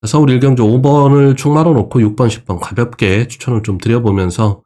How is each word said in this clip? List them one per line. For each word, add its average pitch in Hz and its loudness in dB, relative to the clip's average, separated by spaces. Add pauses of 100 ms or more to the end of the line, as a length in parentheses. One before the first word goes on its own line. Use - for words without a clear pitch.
서울 151 2
일 127 2
경주 131 2
오 120 2
번을 139 4
충마로 156 0
놓고 120 0
육 104 0
번, 120 0
십 - -8
번 90 -8
가볍게 117 -2
추천을 117 -6
좀 98 -6
드려보면서 101 -2